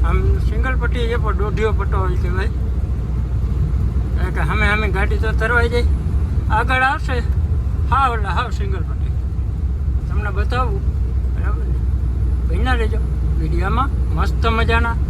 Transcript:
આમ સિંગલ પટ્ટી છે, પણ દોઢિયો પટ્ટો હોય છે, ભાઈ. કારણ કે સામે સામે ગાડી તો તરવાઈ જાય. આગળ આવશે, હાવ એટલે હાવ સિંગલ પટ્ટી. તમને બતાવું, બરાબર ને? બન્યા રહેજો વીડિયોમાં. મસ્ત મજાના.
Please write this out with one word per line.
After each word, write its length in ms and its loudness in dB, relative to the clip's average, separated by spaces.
આમ 140 2
સિંગલ 320 0
પટ્ટી 320 0
છે, 80 0
પણ 200 0
દોઢિયો 360 0
પટ્ટો 240 0
હોય 200 0
છે, 120 0
ભાઈ. 240 0
કારણ 240 0
કે 100 -2
સામે 200 0
સામે 240 2
ગાડી 360 0
તો 160 0
તરવાઈ 320 2
જાય. 140 2
આગળ 320 2
આવશે, 340 0
હાવ 240 2
એટલે 240 -2
હાવ 140 -2
સિંગલ 360 -2
પટ્ટી. 260 -2
તમને 260 0
બતાવું, 500 0
બરાબર 320 0
ને? 120 0
બન્યા 320 2
રહેજો 200 0
વીડિયોમાં. 500 0
મસ્ત 320 0
મજાના. 500 2